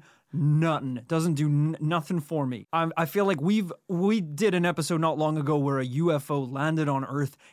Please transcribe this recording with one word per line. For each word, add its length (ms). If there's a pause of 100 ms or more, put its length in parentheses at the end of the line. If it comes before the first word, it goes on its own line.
(320)
nothing. 680
It 100
doesn't 280
do 120
n-, 320
nothing 400
for 280
me. 260
I, 240
I 80
feel 200
like 160
we've, 300 (160)
we 340
did 320
an 120
episode 360
not 160
long 200
ago 200
where 220
a 60
U 260
F 200
O 100
landed 460
on 180
Earth, 320 (160)